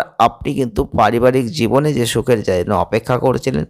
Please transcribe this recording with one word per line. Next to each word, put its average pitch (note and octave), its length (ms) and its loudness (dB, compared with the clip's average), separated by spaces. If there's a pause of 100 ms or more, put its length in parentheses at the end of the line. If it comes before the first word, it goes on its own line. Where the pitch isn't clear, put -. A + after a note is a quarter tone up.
(180)
আপনি A#2+ 360 0
কিন্তু C#3 300 -2
পারিবারিক A#2+ 640 2
জীবনে B2 440 0
যে A#2+ 120 0
সুখের A2+ 360 0
জন্য F#2 320 0
অপেক্ষা G#2+ 440 -2
করছিলেন, C3+ 520 -2